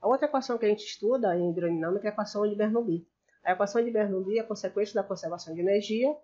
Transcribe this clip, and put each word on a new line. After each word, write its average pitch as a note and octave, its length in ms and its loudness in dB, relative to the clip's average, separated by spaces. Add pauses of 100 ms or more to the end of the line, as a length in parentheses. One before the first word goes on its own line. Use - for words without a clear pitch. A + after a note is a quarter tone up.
A F#3+ 40 0
outra C4 200 2
equação B3+ 320 0
que A3+ 80 2
a - 20 6
gente G#3 160 2
estuda A3 500 0
em F3 160 2
hidrodinâmica E3+ 560 0
é G#3 40 0
a - 20 -8
equação G#3 340 -2
de G#3 80 0
Bernoulli. G#3+ 540 0 (340)
A F3+ 100 2
equação G3+ 300 2
de A#3 80 0
Bernoulli G3+ 480 0
é A3 40 -2
consequência G#3 520 -4
da G#3 80 2
conservação E3+ 520 -6
de E3 60 -6
energia G#3+ 640 2